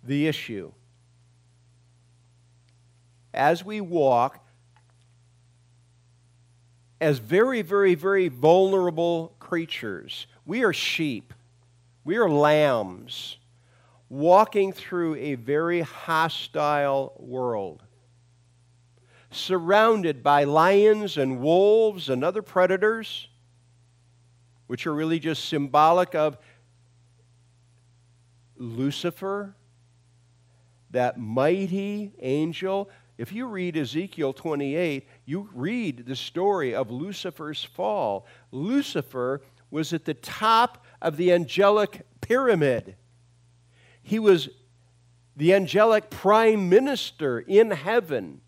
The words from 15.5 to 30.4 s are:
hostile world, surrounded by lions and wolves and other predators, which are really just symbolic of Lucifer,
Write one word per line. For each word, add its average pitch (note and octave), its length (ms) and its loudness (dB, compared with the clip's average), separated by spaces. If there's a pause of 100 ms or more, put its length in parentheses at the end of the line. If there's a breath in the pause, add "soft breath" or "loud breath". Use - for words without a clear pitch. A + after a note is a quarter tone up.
hostile D3 1400 -2
world, A#2+ 640 -6 (1500 soft breath)
surrounded F#3 920 2
by C#3+ 220 4
lions G3 720 4
and C3 240 -2
wolves F#3+ 680 2
and B2+ 120 -2
other F#3+ 200 -4
predators, G3 840 0 (1400)
which B2 200 -8
are D#3 80 -4
really D#3+ 260 -2
just D3+ 280 -6
symbolic D#3 680 2
of D3+ 220 0 (2250 soft breath)
Lucifer, E3+ 1000 -6 (1300)